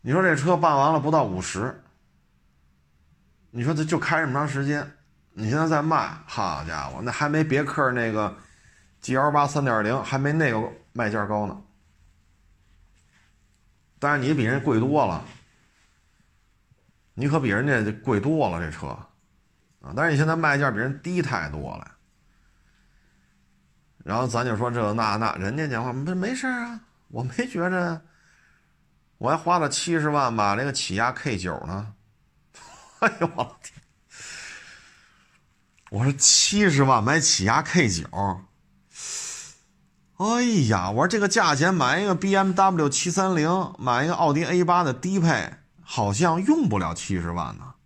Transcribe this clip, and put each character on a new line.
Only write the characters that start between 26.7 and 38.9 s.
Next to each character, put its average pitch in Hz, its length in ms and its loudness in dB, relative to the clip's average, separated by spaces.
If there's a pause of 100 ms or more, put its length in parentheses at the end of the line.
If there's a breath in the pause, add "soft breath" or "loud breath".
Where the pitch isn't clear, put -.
我 117 140 -8
没 240 260 -4
觉 175 220 -2
着， 175 320 -2 (1120 soft breath)
我 120 140 -2
还 160 60 2
花 170 220 2
了 156 80 0
七 165 320 -2
十 151 120 0
万 139 220 2
买 101 220 2
了 117 80 -2
个 139 100 -2
起 - 240 -4
亚 117 140 2
K 127 280 -4
九 87 280 -4
呢。” 104 280 -10 (580)
<laughs> - 480 -20
哎 220 100 2 (100)
呦， 170 140 0
我 123 100 -4
的 - 180 -12
天！ - 200 -20 (2000 loud breath)
我 104 140 -2
说 139 160 2
，“七 - 480 4
十 139 160 4
万 127 180 6
买 139 160 2
起 98 280 2
亚 127 160 4
K 160 260 2
九。” 82 180 -2 (2000 loud breath)